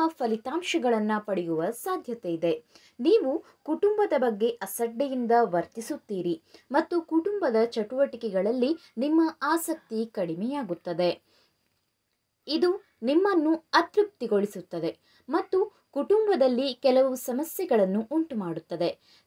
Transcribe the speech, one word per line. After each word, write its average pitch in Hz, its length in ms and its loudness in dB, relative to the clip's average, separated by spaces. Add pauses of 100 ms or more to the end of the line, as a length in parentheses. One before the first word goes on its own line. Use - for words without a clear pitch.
ಫಲಿತಾಂಶಗಳನ್ನ 240 1120 -2
ಪಡೆಯುವ 175 520 -2
ಸಾಧ್ಯತೆ 240 640 -6
ಇದೆ. 160 300 -2 (360)
ನೀವು 311 440 2 (200)
ಕುಟುಂಬದ 415 540 0
ಬಗ್ಗೆ 233 320 0
ಅಸಡ್ಡೆಯಿಂದ 233 920 -4
ವರ್ತಿಸುತ್ತೀರಿ 180 1000 -2 (300)
ಮತ್ತು 330 300 0
ಕುಟುಂಬದ 330 540 0 (100)
ಚಟುವಟಿಕೆಗಳಲ್ಲಿ 240 1120 0 (200)
ನಿಮ್ಮ 302 240 2 (200)
ಆಸಕ್ತಿ 302 640 -2
ಕಡಿಮೆಯಾಗುತ್ತದೆ. 180 1160 -4 (1300)
ಇದು 359 380 0 (160)
ನಿಮ್ಮನ್ನು 320 520 2 (200)
ಅತೃಪ್ತಿಗೊಳಿಸುತ್ತದೆ 202 1300 -2 (300)
ಮತ್ತು 381 640 -2
ಕುಟುಂಬದಲ್ಲಿ 277 800 2
ಕೆಲವು 262 420 4
ಸಮಸ್ಯೆಗಳನ್ನು 240 960 0
ಉಂಟುಮಾಡುತ್ತದೆ. 175 1160 -4